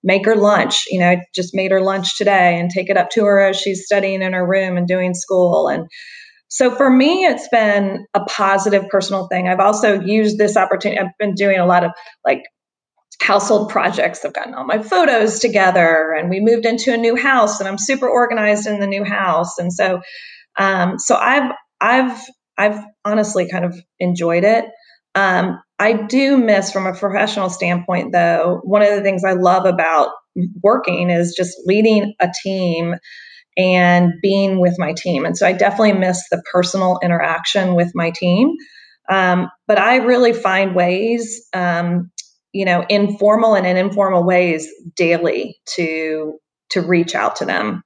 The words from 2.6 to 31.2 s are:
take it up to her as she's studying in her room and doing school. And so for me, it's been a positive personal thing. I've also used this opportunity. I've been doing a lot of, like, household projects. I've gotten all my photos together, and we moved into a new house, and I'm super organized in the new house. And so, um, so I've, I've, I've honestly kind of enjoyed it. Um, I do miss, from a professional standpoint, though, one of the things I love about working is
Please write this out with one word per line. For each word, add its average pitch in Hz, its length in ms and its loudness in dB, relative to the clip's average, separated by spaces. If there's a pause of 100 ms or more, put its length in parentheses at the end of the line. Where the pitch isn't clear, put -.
take 185 220 -4
it 190 60 2
up 175 140 2
to 214 160 0
her 202 120 4
as 190 180 2
she's 196 280 -6
studying 196 380 -2
in 185 100 -4
her 180 120 -2
room 185 320 0
and 175 120 -2
doing 185 260 -2
school. 175 540 0
And 147 180 -4 (640)
so 247 260 0
for 269 160 2
me, 302 340 2
it's 269 240 -2
been 202 640 0
a 202 120 -2
positive 196 640 0
personal 190 400 -2
thing. 185 180 -4
I've 185 140 0
also 208 400 2
used 214 360 0
this 208 200 0
opportunity. 190 440 -2
I've 185 160 -6
been 202 200 -4
doing 196 240 2
a 175 60 2
lot 175 180 4
of, 170 80 -4 (340)
like, - 160 -2 (800)
household 208 460 0
projects. - 560 -4
I've - 80 -8
gotten - 220 -10
all 131 100 -10
my 214 180 -4
photos 240 560 0
together, 180 760 2
and 160 160 -4
we 190 120 -2
moved 220 260 2
into 226 260 0
a 233 40 0
new 233 180 0
house, 240 460 0
and 196 80 -6
I'm 196 100 -8
super 269 300 -2
organized 214 580 0
in 208 140 -4
the 196 80 -2
new 196 160 -4
house. 180 540 -2
And 175 140 -4
so, 185 280 -2 (580)
um, 190 400 0
so - 160 0
I've, 262 380 0 (280)
I've, 247 400 0 (380)
I've 208 220 0 (240)
honestly 208 440 -2
kind 175 160 -4
of 175 160 -6 (200)
enjoyed 175 420 0
it. 220 220 2 (500)
Um, 185 480 0 (160)
I 214 140 2
do 254 440 2
miss, 214 360 2
from 190 140 -4
a 185 80 -4
professional 202 540 -2
standpoint, 175 640 -4
though, 170 540 2
one 208 180 2
of 208 80 4
the 202 100 0
things 190 220 0
I 190 100 0
love 180 320 2
about 165 460 2 (500)
working 185 500 0
is 175 260 0